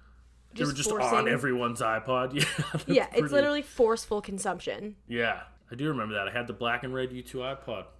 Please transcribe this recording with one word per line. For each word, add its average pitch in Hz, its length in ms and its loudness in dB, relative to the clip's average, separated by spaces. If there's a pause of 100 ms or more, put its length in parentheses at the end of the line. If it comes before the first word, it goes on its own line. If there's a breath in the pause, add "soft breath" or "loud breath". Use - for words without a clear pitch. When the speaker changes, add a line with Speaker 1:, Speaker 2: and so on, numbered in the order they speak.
(540 soft breath)
Speaker 1:
they - 100 0
were 143 80 -2
Speaker 2:
Just 143 160 -2
Speaker 1:
just 208 40 2
on 214 80 2
Speaker 2:
forcing. 120 280 4
Speaker 1:
everyone's 123 520 2
iPod. 127 540 0
<laughs> - 0 -
Yeah, 147 100 2 (280)
that's - 160 -4
Speaker 2:
Yeah, 196 180 6
it's - 140 0
Speaker 1:
pretty 151 140 2
Speaker 2:
literally 294 280 4
forceful 226 580 2
consumption. 190 760 -6 (120)
Speaker 1:
Yeah, 117 340 0 (280)
I 123 40 -12
do 139 140 -4
remember 110 260 -2
that. 98 140 -2
I - 20 -8
had 120 160 -4
the 120 60 -8
black 117 320 -2
and 127 100 -6
red 131 180 -2
U 127 100 -10
two - 160 -10
iPod. 127 480 -8 (140)